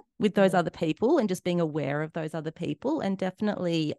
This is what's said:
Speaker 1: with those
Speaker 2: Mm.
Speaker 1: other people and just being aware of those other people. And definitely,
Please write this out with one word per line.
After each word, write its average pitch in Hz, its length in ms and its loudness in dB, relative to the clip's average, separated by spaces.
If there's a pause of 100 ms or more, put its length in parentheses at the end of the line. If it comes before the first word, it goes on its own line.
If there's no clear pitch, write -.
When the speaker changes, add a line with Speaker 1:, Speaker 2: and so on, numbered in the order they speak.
(200)
Speaker 1:
with 214 160 2
those 190 160 6
Speaker 2:
Mm. 185 80 4
Speaker 1:
other 170 120 0
people 214 460 0
and 220 100 2
just 185 160 -2
being 175 160 0
aware 147 440 -2
of 156 100 -8
those 156 200 -6
other 160 180 -6
people. 180 480 -4
And 196 180 -2
definitely, 180 800 -2